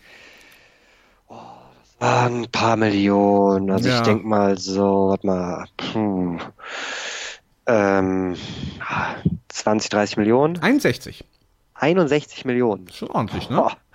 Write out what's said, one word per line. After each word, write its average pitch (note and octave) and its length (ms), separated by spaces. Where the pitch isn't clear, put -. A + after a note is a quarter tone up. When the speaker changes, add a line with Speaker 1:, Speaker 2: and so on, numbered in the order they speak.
Speaker 1:
Oh, - 80
das - 640
waren A#2+ 440
ein A2+ 80
paar A2+ 260
Millionen. G2+ 960
Also A#2 180
Speaker 2:
Ja. B2+ 80
Speaker 1:
ich A#2 60
denk A2 220
mal G2+ 320
so, G2 520
warte G2 180
mal, F2+ 380
puh, F#2 600
ähm, F#2+ 680
zwanzig, - 400
dreißig G#2 280
Millionen? B2+ 420
Speaker 2:
Einundsechzig. F#3 640
Speaker 1:
Einundsechzig D3+ 720
Millionen? A#2+ 460
Speaker 2:
Schon - 180
ordentlich, - 400
ne? B2+ 80
Speaker 1:
Boah, - 180